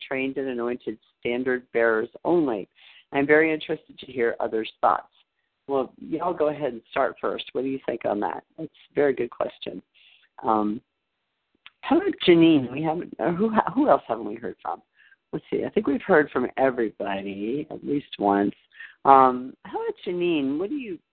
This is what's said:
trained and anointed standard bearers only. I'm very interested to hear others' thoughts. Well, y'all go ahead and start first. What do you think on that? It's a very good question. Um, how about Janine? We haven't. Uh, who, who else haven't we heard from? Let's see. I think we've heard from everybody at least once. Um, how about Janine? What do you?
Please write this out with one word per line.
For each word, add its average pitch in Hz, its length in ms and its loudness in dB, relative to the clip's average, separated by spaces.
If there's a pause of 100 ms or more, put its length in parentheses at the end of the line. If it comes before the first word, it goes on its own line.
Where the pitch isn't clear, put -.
trained 135 300 -4
and 135 120 -4
anointed 120 500 -6 (200)
standard 123 440 -2 (100)
bearers 117 380 2 (140)
only. 139 440 0 (440)
I'm 139 140 0
very 156 280 6
interested 156 440 -8
to - 140 -20
hear 117 260 0
others' 110 320 -4 (120)
thoughts. 113 260 2 (600)
Well, 135 300 -2
y'all 165 360 -4
go 156 140 0
ahead 143 260 -4
and 113 160 -14
start 113 280 -2
first. - 340 -4
What 127 100 -4
do 135 60 -4
you 135 180 -6
think 120 180 -6
on 104 160 -2
that? 90 240 -6 (140)
It's 156 120 -10 (200)
a - 40 -18
very 139 200 2
good 120 160 -4
question. - 520 -8 (600)
Um, 107 400 0 (1000)
how - 160 2
about 381 160 0 (140)
Janine? 165 440 6
We 143 120 -6
haven't. 151 360 -4
Uh, 156 140 0
who, 202 180 0 (240)
who 262 140 2
else 143 180 4
haven't 113 200 -6
we 104 80 -8
heard 113 260 -12
from? - 220 -10 (500)
Let's - 180 -8
see. - 140 -2
I 127 60 -6
think 220 160 -2
we've 277 200 0
heard 151 240 6
from 123 160 0 (120)
everybody 110 1120 -2
at 151 120 -12
least 143 360 -6
once. 101 360 2 (520)
Um, 131 480 6 (100)
how 320 180 -8
about 453 120 -6 (120)
Janine? 165 520 -2
What 196 100 -4
do 294 80 -6
you? 220 220 -10 (140)